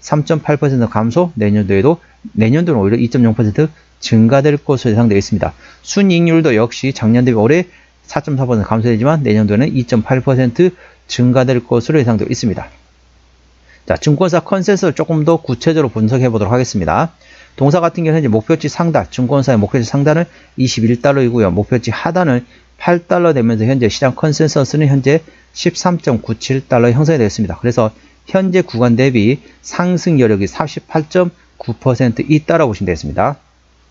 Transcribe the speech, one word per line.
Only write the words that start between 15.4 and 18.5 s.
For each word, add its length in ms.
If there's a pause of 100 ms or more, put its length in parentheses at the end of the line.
분석해 400
보도록 220
하겠습니다. 600 (440)
동사 240
같은 240
경우는 140
현재 100
목표치 400